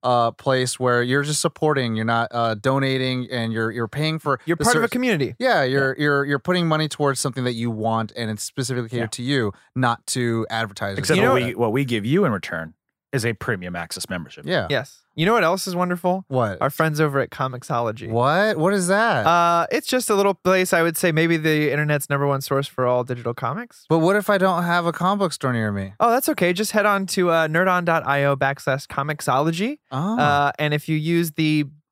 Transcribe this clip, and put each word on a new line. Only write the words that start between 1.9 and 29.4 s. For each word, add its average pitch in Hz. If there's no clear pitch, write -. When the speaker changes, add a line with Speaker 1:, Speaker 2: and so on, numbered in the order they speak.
Speaker 1:
you're 110
not, 117
uh, 117
donating, 131
and 117
you're, 113
you're 117
paying 156
for 139
Speaker 2:
You're 170
Speaker 1:
the 156
Speaker 2:
part 233
of 240
a -
Speaker 1:
service. 233
Speaker 2:
community. 185
Speaker 1:
Yeah, 226
you're, 135
Speaker 3:
Yeah. 151
Speaker 1:
you're, 143
you're 143
putting 180
money 156
towards 139
something 131
that 123
you 117
want, 110
and 113
it's 107
specifically 123
catered 120
Speaker 3:
Yeah. 113
Speaker 1:
to -
you, 123
not 123
to 117
advertisers. 107
Speaker 3:
Except 160
Speaker 2:
You 196
know 254
Speaker 3:
what 131
Speaker 2:
what 120
Speaker 3:
we, 120
what 113
we 139
give 113
you 170
in 147
return 82
is 127
a 117
premium 92
access 85
membership. 80
Speaker 1:
Yeah. 147
Speaker 2:
Yes. -
You 156
know 208
what 233
else 175
is 185
wonderful? 180
Speaker 1:
What? 117
Speaker 2:
Our 135
friends 156
over 143
at 123
Comixology. 123
Speaker 1:
What? 151
What 170
is 185
that? 196
Speaker 2:
Uh, 170
it's 285
just 254
a 214
little 196
place, 185
I 170
would 165
say, 180
maybe 165
the 151
internet's 147
number 143
one 139
source 139
for 127
all 123
digital 120
comics. 175
Speaker 1:
But 165
what 170
if 208
I 202
don't 180
have 170
a 170
comic 190
book 175
store 131
near 110
me? 98
Speaker 2:
Oh, 233
that's 247
okay. 180
Just 202
head 208
on 196
to, 180
uh, 165
nerdon 180
dot 165
I 139
O 139
backslash 135
Comixology. 156